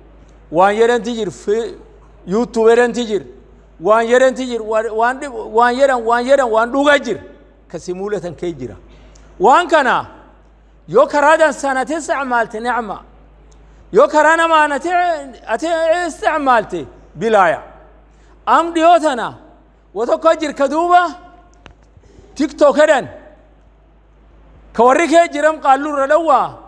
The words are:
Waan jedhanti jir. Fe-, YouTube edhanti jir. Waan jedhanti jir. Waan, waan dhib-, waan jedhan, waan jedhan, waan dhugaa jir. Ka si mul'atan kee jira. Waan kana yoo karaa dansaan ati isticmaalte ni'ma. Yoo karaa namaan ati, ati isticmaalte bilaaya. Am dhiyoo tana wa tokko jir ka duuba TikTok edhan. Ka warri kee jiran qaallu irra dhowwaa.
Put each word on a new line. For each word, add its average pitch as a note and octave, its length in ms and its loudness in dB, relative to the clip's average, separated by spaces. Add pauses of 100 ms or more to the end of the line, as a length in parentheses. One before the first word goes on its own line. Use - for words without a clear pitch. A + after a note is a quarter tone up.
(500)
Waan F#3+ 240 2
jedhanti A#3 420 0
jir. G#3 140 -6
Fe-, G#3+ 440 -6 (520)
YouTube A3+ 460 0
edhanti A#3+ 340 2
jir. G#3 160 -4 (580)
Waan G#3+ 260 2
jedhanti B3+ 400 2
jir. A#3+ 140 -6
Waan, A3 260 -4 (100)
waan B3 240 -2
dhib-, C4+ 180 -12 (160)
waan A#3+ 200 2
jedhan, C4 320 2
waan A#3 180 0
jedhan, C4+ 260 2
waan A3+ 220 0
dhugaa C#4+ 260 4
jir. A3+ 200 -6 (500)
Ka E3+ 100 -14
si F3+ 160 -10
mul'atan F#3 420 -8
kee F3+ 180 -8
jira. A#2+ 220 -14 (640)
Waan C#4+ 280 4
kana C4 280 2 (920)
yoo A#3 180 2
karaa D4 320 2
dansaan C#4 380 -2
ati C4 180 -4
isticmaalte C4 680 -6
ni'ma. A#3 380 -6 (960)
Yoo B3+ 160 4
karaa D4+ 280 4
namaan D#4+ 360 2
ati, C#4+ 160 -6 (580)
ati A#3 200 -6 (400)
isticmaalte C4+ 800 -2 (300)
bilaaya. F3+ 460 2 (840)
Am D#4+ 280 0
dhiyoo E4 260 4
tana B3 280 -4 (640)
wa A3 120 -6
tokko D#4+ 340 0
jir D4 140 -6
ka C#4 160 -2
duuba F4 320 2 (1300)
TikTok C#4+ 440 0
edhan. D4 300 2 (1600)
Ka A3+ 120 2
warri C#4+ 240 4
kee E4+ 240 4
jiran D4 280 -2
qaallu C#4 340 2
irra C4+ 140 -2
dhowwaa. D4 380 2 (220)